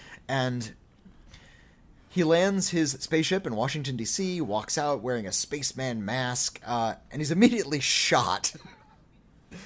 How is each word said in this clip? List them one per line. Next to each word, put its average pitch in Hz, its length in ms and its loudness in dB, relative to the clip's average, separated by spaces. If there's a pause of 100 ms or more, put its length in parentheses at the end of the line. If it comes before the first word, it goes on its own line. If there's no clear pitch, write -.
(260)
And 127 460 -2 (1400)
he 180 160 0
lands 180 460 4
his 156 280 2
spaceship 175 480 0
in 123 80 -6
Washington, 131 420 -4
D 110 80 -4
C, 180 360 -2
walks 107 360 -2
out 147 240 0
wearing 117 280 -4
a 87 40 -6
spaceman 127 720 -4
mask, 123 600 -2
uh, 113 280 0 (180)
and 139 80 -6
he's 147 100 -2
immediately 180 480 6
shot. 120 800 2
<laughs> - 60 -20 (1000)